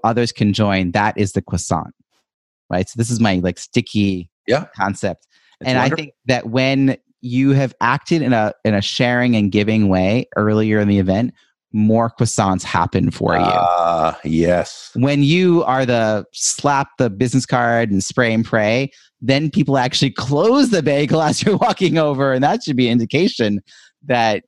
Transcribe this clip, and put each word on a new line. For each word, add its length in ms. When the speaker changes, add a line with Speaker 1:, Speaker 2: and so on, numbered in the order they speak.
Speaker 1:
others 260
can 220
join, 400
that 240
is 160
the 100
croissant, 520
right? 180
So 80
this 140
is 100
my, 160
like, 220
sticky 720
Speaker 2:
Yeah. 200
Speaker 1:
concept. 500
Speaker 2:
It's 80
Speaker 1:
And 100
Speaker 2:
wonderful. 160
Speaker 1:
I 20
think 180
that 240
when 460
you 320
have 280
acted 420
in 100
a, 200
in 100
a 80
sharing 540
and 160
giving 360
way 380
earlier 440
in 80
the 100
event, 340
more 380
croissants 520
happen 480
for 260
you. 80
Speaker 2:
Ah, 800
yes. 720
Speaker 1:
When 280
you 420
are 220
the 460
slap 560
the 120
business 360
card 440
and 120
spray 300
and 120
pray, 460
then 300
people 280
actually 320
close 600
the 120
bagel 400
<laughs> 60
as 140
you're 140
walking 420
over. 340
And 120
that 180
should 140
be 120
indication 720
that, 420